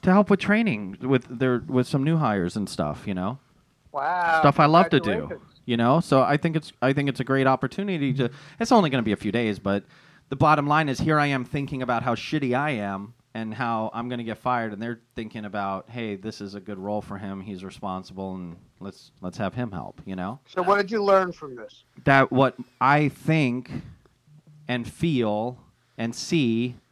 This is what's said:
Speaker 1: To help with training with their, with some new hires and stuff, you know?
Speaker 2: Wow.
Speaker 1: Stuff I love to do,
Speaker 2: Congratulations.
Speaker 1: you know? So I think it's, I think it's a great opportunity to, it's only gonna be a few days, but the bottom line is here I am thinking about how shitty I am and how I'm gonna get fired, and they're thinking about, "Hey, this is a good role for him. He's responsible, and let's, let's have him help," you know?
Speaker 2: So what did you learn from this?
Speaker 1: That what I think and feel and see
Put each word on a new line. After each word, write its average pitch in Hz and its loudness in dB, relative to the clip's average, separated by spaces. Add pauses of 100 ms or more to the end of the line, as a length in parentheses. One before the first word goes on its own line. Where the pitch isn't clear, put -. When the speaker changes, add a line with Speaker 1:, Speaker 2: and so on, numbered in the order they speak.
Speaker 1:
To - 2
help 196 6
with 196 4
training 143 0
with 127 0
their, 127 2
with 127 0
some 135 0
new 160 2
hires 104 0
and 101 -4
stuff, 76 -6
you 101 -4
know? 98 -4 (540)
Speaker 2:
Wow. 160 0
Speaker 1:
Stuff 143 6
I 156 8
love 165 6
to 147 4
do, 107 -2
Speaker 2:
Congratulations. - -8
Speaker 1:
you 120 0
know? 120 4
So 135 4
I 143 2
think 160 -2
it's, - -6 (100)
I 131 4
think 143 0
it's 131 -4
a 127 -2
great 135 2
opportunity 139 0
to, 131 0 (300)
it's 226 0
only 196 6
gonna 123 0
be 104 2
a 95 0
few 104 -4
days, 107 -2
but 98 -2 (460)
the 139 -6
bottom 147 4
line 151 2
is 131 -4
here 156 2
I 147 2
am 135 -2
thinking 139 -6
about 120 0
how 120 0
shitty 139 -2
I 151 -2
am 101 -6 (200)
and 110 -8
how 113 -4
I'm 117 -8
gonna 120 -8
get 110 -8
fired, 117 -2
and 101 -10
they're 117 -8 (160)
thinking 107 -10
about, 98 -6
"Hey, 113 -6
this 104 -10
is 101 -10
a 101 -10
good 95 -12
role 104 -4
for 101 -10
him. 98 -10
He's 95 -12
responsible, 92 -10
and 87 -12 (240)
let's, - -16
let's 90 -10
have 95 -4
him 123 -6
help," 69 -12
you 95 -8
know? 95 -8
Speaker 2:
So - -6
what 190 4
did 196 -2
you 214 0
learn 190 4
from 139 -14
this? 110 -18 (200)
Speaker 1:
That 135 6
what 131 4 (240)
I 143 4
think 135 -2 (960)
and 120 -4
feel 120 0 (380)
and 117 -4
see 123 0 (180)